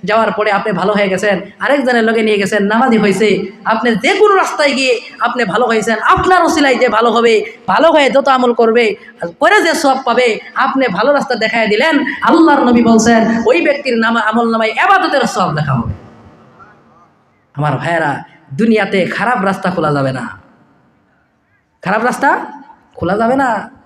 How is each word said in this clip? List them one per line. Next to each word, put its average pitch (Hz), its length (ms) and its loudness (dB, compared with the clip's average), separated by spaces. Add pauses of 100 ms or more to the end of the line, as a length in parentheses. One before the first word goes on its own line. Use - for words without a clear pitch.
যাওয়ার 214 280 2
পরে 208 200 0
আপনি 202 220 -2
ভালো 185 200 -2
হয়ে 202 140 0
গেছেন, 190 320 -2 (200)
আরেকজনের 247 440 0
লগে 226 200 0
নিয়ে 214 140 0
গেছেন, 202 260 -2
নামাজি 226 340 2
হয়েছে, 208 420 2 (260)
আপনি 226 300 0
যে 285 180 0
কোনো 427 220 4
রাস্তায় 294 380 0
গিয়ে 247 260 -2 (200)
আপনি 233 240 -2
ভালো 208 220 0
হয়েছেন, 220 340 0
আপনার 359 440 2
ওসিলায় 285 320 2
যে 240 140 2
ভালো 226 220 2
হবে, 226 340 2 (220)
ভালো 262 240 2
হয়ে 285 180 4
যত 269 180 2
আমল 254 260 2
করবে, 226 420 2 (440)
করে 392 220 4
যে 330 120 0
সওয়াব 269 320 0
পাবে, 233 340 0 (160)
আপনি 262 360 0
ভালো 220 220 0
রাস্তা 269 220 -2
দেখায় 220 320 -2
দিলেন, 269 320 2 (220)
আল্লাহর 294 420 4
নবী 240 200 4
বলছেন, 226 600 2
ওই 330 160 2
ব্যক্তির 269 360 -2
নামে, 226 220 0
আমল 226 320 0
নামায় 220 180 0
ইবাদতের 294 580 0
সওয়াব 175 260 -2
লেখা 151 200 -2
হবে। 117 200 -4 (1600)
আমার 147 240 -4
ভাইয়েরা, 160 460 -4 (300)
দুনিয়াতে 196 520 0
খারাপ 196 400 -4
রাস্তা 185 240 -2
খোলা 156 240 -2
যাবে 135 180 -2
না, 120 180 -8 (1500)
খারাপ 214 240 -2
রাস্তা 277 340 0 (560)
খোলা 180 220 -4
যাবে 226 180 0
না। 240 340 -2 (160)